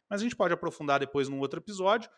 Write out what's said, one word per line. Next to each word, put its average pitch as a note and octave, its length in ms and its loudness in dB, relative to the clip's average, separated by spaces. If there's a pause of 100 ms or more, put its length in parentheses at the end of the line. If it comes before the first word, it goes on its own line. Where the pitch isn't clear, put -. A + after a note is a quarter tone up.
mas G3+ 120 -4
a - 20 -2
gente A#3+ 140 -2
pode F3 180 2
aprofundar D3 460 0
depois C3+ 280 0
num C#3 120 -4
outro C#3 200 -2
episódio, G3+ 580 0